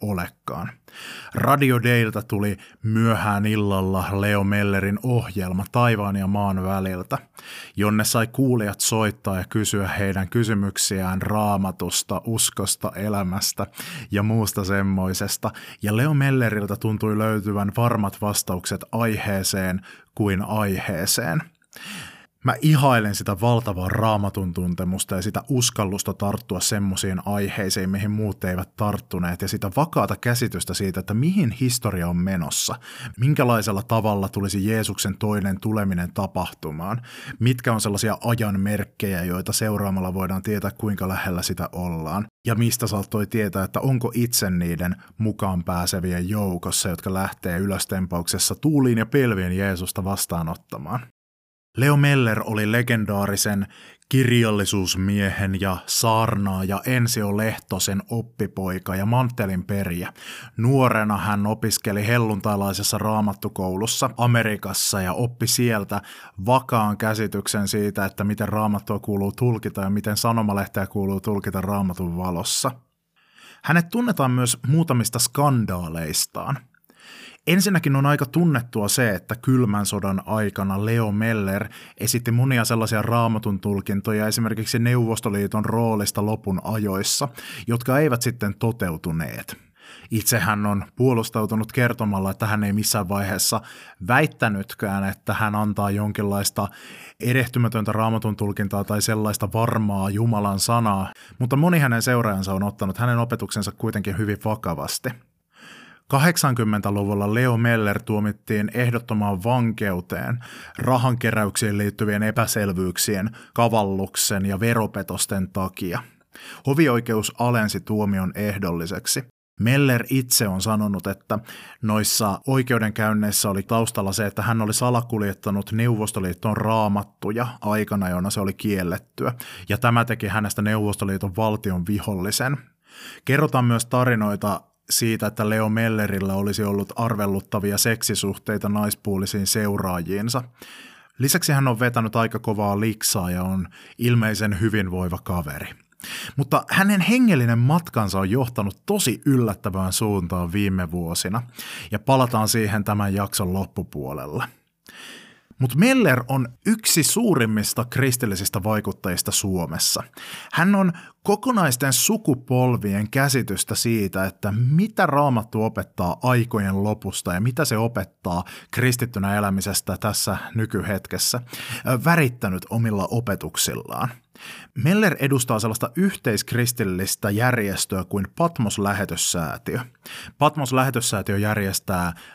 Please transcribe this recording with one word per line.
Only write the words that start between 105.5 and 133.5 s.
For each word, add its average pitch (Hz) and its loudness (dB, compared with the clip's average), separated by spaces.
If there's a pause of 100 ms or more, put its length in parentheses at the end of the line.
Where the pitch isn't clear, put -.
Kahdeksankymmentäluvulla 107 2
Leo 123 2
Meller 113 2
tuomittiin 104 -2
ehdottomaan 110 0
vankeuteen 107 0 (400)
rahankeräyksiin 117 0
liittyvien 104 0
epäselvyyksien, 101 0 (240)
kavalluksen 101 0
ja 98 -2
veropetosten 101 -2
takia. 95 -4 (640)
Hovioikeus 117 2
alensi 113 2
tuomion 101 0
ehdolliseksi. 95 -4 (360)
Meller 127 4
itse 127 2
on 92 -2
sanonut, 104 0
että 107 -4 (440)
noissa 107 0
oikeudenkäynneissä 110 0
oli 95 -2
taustalla 113 0
se, 104 -2
että 104 -4
hän 113 0
oli 110 0
salakuljettanut 110 -2
Neuvostoliiton 107 0
raamattuja 107 0 (140)
aikana, 104 0
jona 90 0
se 110 -2
oli 95 0
kiellettyä, 92 -4 (360)
ja 101 0
tämä 120 4
teki 110 -4
hänestä 104 -2
Neuvostoliiton 104 -2
valtion 107 0
vihollisen. 104 -2 (680)
Kerrotaan 135 2